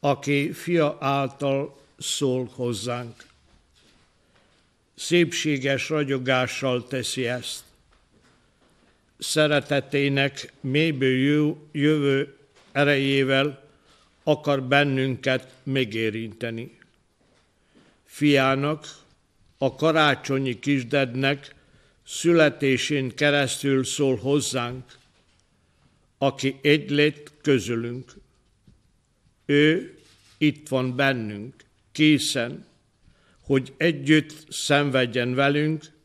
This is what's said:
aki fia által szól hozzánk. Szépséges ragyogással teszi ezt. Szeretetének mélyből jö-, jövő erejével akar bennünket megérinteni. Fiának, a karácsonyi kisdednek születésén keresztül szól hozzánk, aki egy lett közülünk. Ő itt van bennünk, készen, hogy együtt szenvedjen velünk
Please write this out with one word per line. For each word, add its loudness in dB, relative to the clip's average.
aki 0
fia 0
által -4
szól -4
hozzánk. -8
Szépséges 0
ragyogással -2
teszi -6
ezt. -8
Szeretetének 0
mélyből 2
jö-, 2
jövő 0
erejével 0
akar 0
bennünket 0
megérinteni. -4
Fiának, 0
a -2
karácsonyi 0
kisdednek -2
születésén 0
keresztül 0
szól 0
hozzánk, -4
aki 0
egy 2
lett 0
közülünk. -2
Ő 2
itt 0
van -2
bennünk, -2
készen, 2
hogy -2
együtt 0
szenvedjen 0
velünk 0